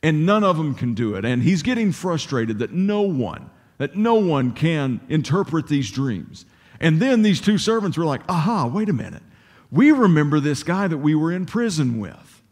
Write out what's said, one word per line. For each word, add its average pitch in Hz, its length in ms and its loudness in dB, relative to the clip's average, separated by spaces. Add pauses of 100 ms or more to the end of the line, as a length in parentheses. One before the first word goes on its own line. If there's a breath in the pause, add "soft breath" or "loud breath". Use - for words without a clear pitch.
And 156 240 2
none 208 160 4
of 185 140 2
them 151 180 -2
can 120 200 -4
do 107 200 -2
it. 98 100 -4
And 123 160 0
he's 156 220 2
getting 226 300 0
frustrated 127 640 -4
that 113 140 -6
no 202 300 -2
one 156 480 -4 (280 soft breath)
that 147 180 -6
no 226 180 2
one 147 380 2
can 143 560 -2
interpret 160 600 -2
these 139 220 -2
dreams. 123 540 -6 (360 soft breath)
And 160 200 2
then 247 220 2
these 202 180 2
two 202 180 2
servants 214 380 -2
were 165 80 -2
like, 151 240 -2
"Aha, 175 380 0
wait 196 220 -2
a 208 40 0
minute. 98 300 -6 (480 soft breath)
We 240 200 6
remember 156 500 4
this 143 220 -2
guy 190 260 -2
that 160 100 -2
we 151 160 2
were 156 180 0
in 185 140 -4
prison 156 520 -2
with. - 540 -12